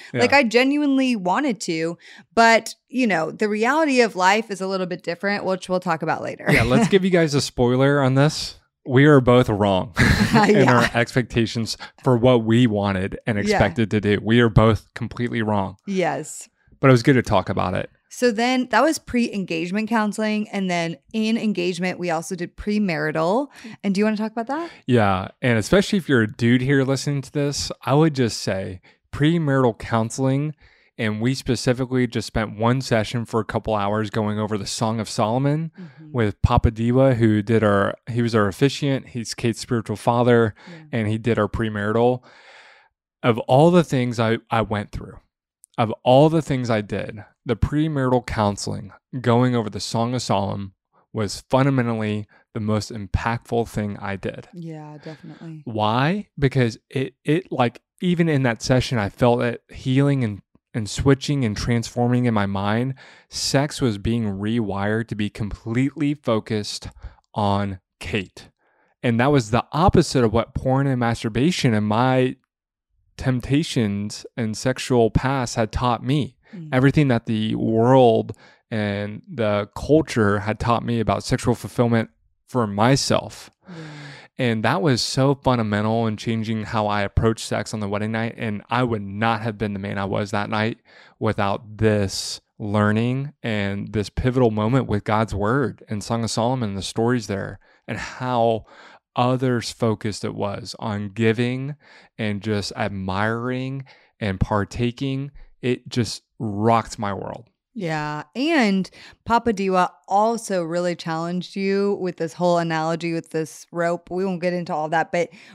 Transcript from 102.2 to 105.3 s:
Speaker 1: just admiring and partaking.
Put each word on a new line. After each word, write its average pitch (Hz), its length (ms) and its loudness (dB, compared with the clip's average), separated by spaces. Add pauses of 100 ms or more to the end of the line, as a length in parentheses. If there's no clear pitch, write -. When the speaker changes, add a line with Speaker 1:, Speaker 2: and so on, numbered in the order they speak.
Speaker 1:
just 104 360 -4
admiring 113 1080 -4 (380)
and 95 180 -4
partaking. 120 920 -2 (300)